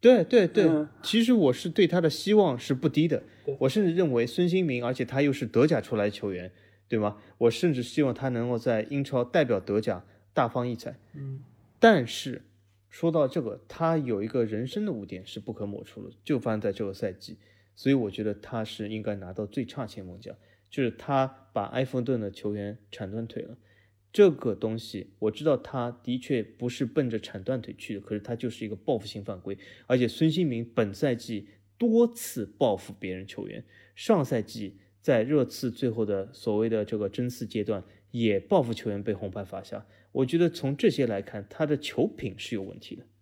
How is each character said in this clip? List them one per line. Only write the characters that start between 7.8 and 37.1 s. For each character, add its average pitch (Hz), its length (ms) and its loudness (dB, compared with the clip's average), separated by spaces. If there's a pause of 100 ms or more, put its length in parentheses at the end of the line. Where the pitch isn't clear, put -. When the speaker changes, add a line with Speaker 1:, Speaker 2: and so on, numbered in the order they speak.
Speaker 1:
希 - 180 0
望 131 100 2
他 135 160 -4
能 120 200 -2
够 120 100 0
在 113 320 0
英 143 120 -2
超 131 220 0
代 160 200 2
表 113 140 2
德 101 220 0
甲 98 240 -4 (280)
大 131 140 2
放 123 220 -2
异 117 80 -6
彩。 - 200 -12 (180)
Speaker 2:
嗯。 135 260 -12 (400)
Speaker 1:
但 190 260 8
是 - 360 -8 (460)
说 - 220 0
到 156 160 4
这 131 160 -2
个， 107 240 -6
他 165 320 0
有 117 240 -2
一 110 60 -4
个 120 160 0
人 107 200 -4
生 208 220 -4
的 190 60 -4
污 107 120 -8
点 92 220 -12
是 - 140 -12
不 110 120 -10
可 104 140 -8
抹 101 160 -10
除 - 240 -16
的， - 160 -18
就 143 160 -2
发 113 140 -2
生 107 80 -2
在 104 120 -2
这 104 140 -6
个 98 80 -8
赛 98 180 -6
季， - 240 -18 (380)
所 - 160 -2
以 139 60 6
我 113 120 0
觉 98 140 -6
得 107 120 -2
他 110 300 -8
是 104 240 -10
应 110 140 -6
该 104 140 -4
拿 92 160 -12
到 107 120 -6
最 110 220 -6
差 - 180 -10
前 98 220 -14
锋 90 140 -16
奖， - 160 -16 (340)
就 - 140 -6
是 117 80 0
他 135 340 0 (260)
把 101 120 -2
埃 127 200 -2
弗 127 160 -4
顿 123 200 0
的 104 100 -6
球 104 240 -6
员 104 240 -8 (140)
铲 95 180 -10
断 113 160 -6
腿 - 160 -10
了。 - 160 -16 (520)
这 202 200 8
个 123 240 -2
东 110 240 -2
西 - 400 -12
我 110 120 2
知 147 140 -10
道 151 120 4
他 123 340 -6 (120)
的 123 160 -4
确 123 240 -2
不 - 240 -8
是 123 200 -4
奔 127 240 0
着 110 80 -2
铲 104 240 -10
断 127 180 -4
腿 - 160 -14
去 - 180 -10
的， 98 60 -8
可 107 140 -8
是 107 60 -4
他 120 140 -8
就 120 140 -6
是 113 160 -10
一 110 40 -6
个 104 60 -8
报 117 220 -2
复 107 100 -6
性 104 160 -10
犯 98 180 -10
规， 98 180 -8 (280)
而 127 120 4
且 120 100 4
孙 160 220 2
兴 165 180 2
民 117 160 -2
本 110 300 0
赛 135 200 0
季 113 340 -10 (280)
多 233 300 4
次 131 400 -6 (120)
报 110 180 4
复 98 220 -12
别 92 160 -8
人 92 120 -10
球 98 200 -12
员， - 180 -12 (300)
上 170 300 2
赛 123 160 -2
季 101 380 -10 (240)
在 120 200 4
热 135 220 2
刺 123 260 -6
最 120 200 -2
后 110 160 -2
的 101 260 -4
所 107 240 -2
谓 110 120 0
的 110 160 0
这 110 120 -6
个 104 120 -2
争 123 200 -4